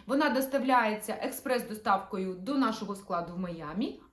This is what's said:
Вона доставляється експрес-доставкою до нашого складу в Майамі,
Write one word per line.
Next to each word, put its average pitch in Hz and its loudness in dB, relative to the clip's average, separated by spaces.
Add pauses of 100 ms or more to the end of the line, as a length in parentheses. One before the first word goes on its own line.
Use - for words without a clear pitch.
Вона 277 4
доставляється 240 2
експрес-доставкою 208 -2
до 190 -4
нашого 220 0
складу 170 -4
в 175 -6
Майамі, 175 -4 (120)